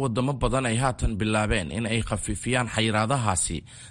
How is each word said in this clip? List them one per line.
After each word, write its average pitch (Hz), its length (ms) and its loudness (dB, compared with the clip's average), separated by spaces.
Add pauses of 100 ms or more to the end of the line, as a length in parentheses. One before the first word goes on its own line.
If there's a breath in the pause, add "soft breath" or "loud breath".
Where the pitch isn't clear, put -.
waddamo 127 300 0
badan 127 320 0
ay 113 120 2
haatan 120 400 0
bilaabeen 107 540 0
in 113 160 -2
ay 113 160 0
khafiifiyaan 117 640 -2
xayiraadahaasi, 110 880 2 (340 loud breath)